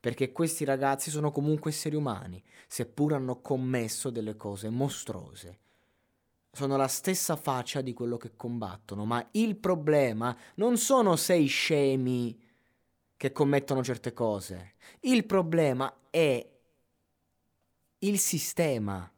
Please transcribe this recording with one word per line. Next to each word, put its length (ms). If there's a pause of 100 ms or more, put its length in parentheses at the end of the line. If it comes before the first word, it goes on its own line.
Perché 320
questi 320
ragazzi 460
sono 200
comunque 400
esseri 240
umani, 480 (240)
seppur 460
hanno 260
commesso 720
delle 260
cose 340
mostruose. 920 (960)
Sono 220
la 100
stessa 480
faccia 460
di 100
quello 240
che 220
combattono, 680
ma 280
il 260
problema 760 (220)
non 220
sono 400
sei 300
scemi 920 (760)
che 160
commettono 500
certe 300
cose. 600 (260)
Il 240
problema 680 (160)
è 400 (1500)
il 220
sistema 1000